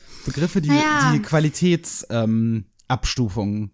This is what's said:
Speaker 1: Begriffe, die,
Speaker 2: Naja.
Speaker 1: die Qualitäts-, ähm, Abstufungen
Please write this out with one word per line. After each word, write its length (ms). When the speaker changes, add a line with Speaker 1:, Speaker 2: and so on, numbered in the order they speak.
Speaker 1:
Begriffe, 360
die, 80
Speaker 2:
Naja. 440
Speaker 1:
die 80
Qualitäts-, 880
ähm, 560
Abstufungen 880